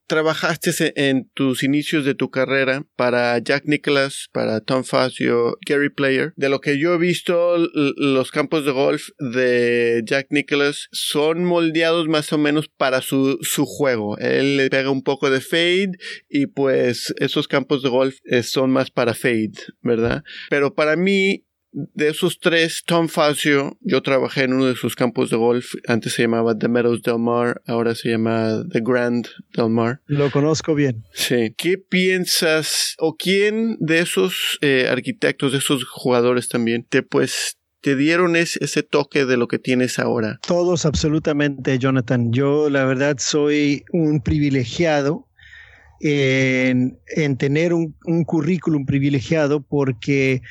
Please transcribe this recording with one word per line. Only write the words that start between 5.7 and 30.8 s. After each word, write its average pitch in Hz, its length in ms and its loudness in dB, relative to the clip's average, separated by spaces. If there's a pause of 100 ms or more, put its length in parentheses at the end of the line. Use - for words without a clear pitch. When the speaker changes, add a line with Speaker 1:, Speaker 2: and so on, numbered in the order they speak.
Speaker 1:
Player. 135 480 -2
De 139 140 0
lo 135 100 0
que 143 180 -2
yo 170 160 0
he 165 40 0
visto, 175 580 0
l-, 170 140 2 (260)
los 131 340 0
campos 147 360 -2
de 143 60 0
golf 143 320 0 (140)
de 120 840 2
Jack 139 260 -2
Nicklaus 143 640 0
son 160 520 0
moldeados 165 640 2
más 151 240 0
o 156 60 2
menos 147 300 0
para 131 340 0
su, 135 380 0
su - 240 -2
juego. 113 540 -2
Él 135 380 2
le 135 120 2
pega 135 220 0
un 135 120 -2
poco 139 280 0
de 131 100 2
fade 180 520 0 (360)
y, 143 180 0
pues, 131 720 0
esos 143 300 -2
campos 139 360 0
de 135 40 0
golf, 131 360 0
eh, 123 180 2
son 131 280 0
más 131 200 0
para 120 240 0
fade, 110 380 0 (300)
¿verdad? 120 420 0 (260)
Pero 143 240 0
para 156 220 2
mí, 190 480 0 (280)
de 147 360 -4
esos 165 320 -2
tres, 165 440 2
Tom 170 240 2
Fazio, 147 720 0
yo 135 220 0
trabajé 135 420 0
en 127 100 0
uno 131 120 2
de 127 80 0
sus 120 220 -4
campos 127 340 -2
de 120 60 0
golf, 120 380 0 (120)
antes 117 280 -2
se 120 80 0
llamaba 113 360 0
The 123 100 -2
Meadows 120 340 0
Del 117 180 0
Mar, 120 460 0
ahora 117 280 0
se 120 140 -6
llama 113 640 0
The 123 100 0
Grand 120 440 0 (280)
Del 117 160 0
Mar. 117 360 0
Speaker 2:
Lo 143 260 0
conozco 151 420 0
bien. 135 380 0